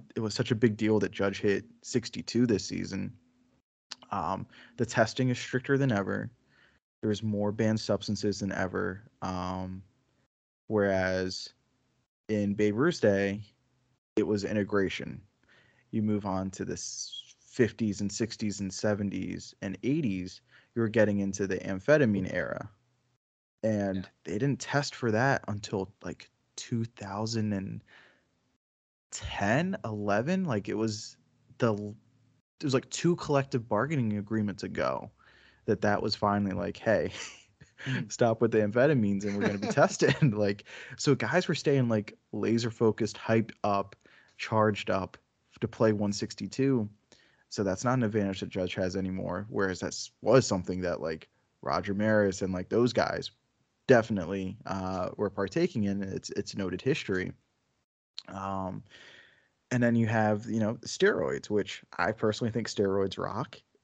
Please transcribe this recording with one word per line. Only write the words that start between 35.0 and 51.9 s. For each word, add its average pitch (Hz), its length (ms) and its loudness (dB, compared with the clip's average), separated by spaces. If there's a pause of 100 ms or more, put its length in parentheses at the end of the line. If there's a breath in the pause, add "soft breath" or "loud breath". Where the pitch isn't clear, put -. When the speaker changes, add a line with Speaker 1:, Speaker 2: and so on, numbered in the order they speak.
Speaker 1:
that 101 160 2
that 104 200 2
was 107 120 -2
finally 101 380 2
like, 92 240 -6
"Hey, 95 400 2
<laughs> - 60 -10 (640 loud breath)
Speaker 2:
Mm. 127 240 -4
Speaker 1:
stop 113 300 2
with 120 100 4
the 113 80 2
amphetamines 107 640 4
and 101 120 -2
we're 104 100 2
gonna 101 120 0
be 101 100 -4
Speaker 2:
<laughs> - 0 -
Speaker 1:
tested." 143 520 4
<laughs> 131 140 4
Like, 101 300 0 (320 loud breath)
so 147 180 2
guys 139 340 0
were 165 60 0
staying, 135 340 2
like, 107 300 0 (140)
laser 113 380 0
focused, 110 460 2
hyped 113 360 0 (120)
up, 98 300 -2 (420 soft breath)
charged 107 540 2
up 95 260 -2 (440)
to 113 80 -2
play 113 240 4
one 101 200 0
sixty-two. 113 760 -2 (600 soft breath)
So - 140 -2
that's 95 200 0
not 123 100 2
an 127 80 2
advantage 101 380 0
that 92 100 -6
Judge 92 240 -4
has 92 200 -2
anymore. 95 540 -4
Whereas 98 320 -2
that 90 80 -4
s-, - 220 -10 (100)
was 113 260 6
something 92 360 -2
that, 85 180 -2
like, 80 280 -8 (340)
Roger 92 320 -2